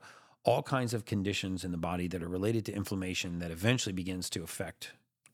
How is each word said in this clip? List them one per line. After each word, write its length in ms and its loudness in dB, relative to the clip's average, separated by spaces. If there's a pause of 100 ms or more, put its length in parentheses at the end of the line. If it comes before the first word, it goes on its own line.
(440)
all 180 6
kinds 320 2
of 120 -2
conditions 580 0
in 80 -4
the 60 -2
body 320 0
that 120 -4
are 60 -4
related 380 2
to 80 -4
inflammation 680 -2
that 100 -2
eventually 440 2
begins 380 -2
to 120 -2
affect 480 -8 (420)